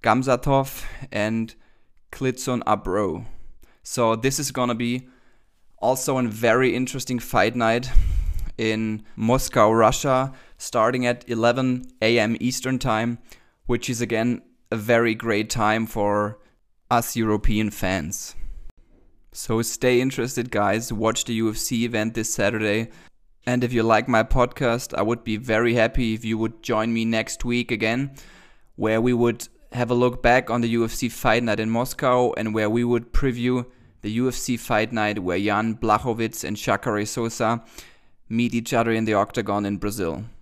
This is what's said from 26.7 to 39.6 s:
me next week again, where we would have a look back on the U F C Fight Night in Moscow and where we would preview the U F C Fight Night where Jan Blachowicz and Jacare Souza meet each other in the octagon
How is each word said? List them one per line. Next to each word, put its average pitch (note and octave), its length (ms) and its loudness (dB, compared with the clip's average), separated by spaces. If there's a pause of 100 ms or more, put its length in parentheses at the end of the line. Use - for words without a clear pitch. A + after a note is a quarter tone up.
me A2+ 120 0
next A2+ 400 -2
week A#2+ 280 -2
again, A#2+ 420 -2 (640)
where A2 240 0
we B2 140 2
would A#2+ 340 0 (240)
have B2 180 -2
a B2 40 2
look B2 280 2
back B2 280 4
on A#2 100 0
the A#2+ 80 0
U A#2 160 2
F A2+ 80 -4
C - 160 -4
Fight A#2 340 0
Night A2 160 0
in A2 120 -2
Moscow B2 640 2
and A2 200 -4
where G#2+ 140 0
we A#2 160 0
would A#2+ 300 0
preview B2 500 2 (380)
the G#2 80 -6
U A#2+ 180 0
F A#2+ 60 -2
C A#2+ 240 -4
Fight A2 340 0
Night G#2 260 -2
where F2+ 220 -2
Jan G#2 340 0
Blachowicz A2+ 720 0
and G#2 120 -6
Jacare G#2 500 -2
Souza A#2 580 -2 (640)
meet A#2 260 -2
each A#2 180 -2
other A#2 200 2
in A2+ 140 0
the G#2+ 80 2
octagon G#2 520 0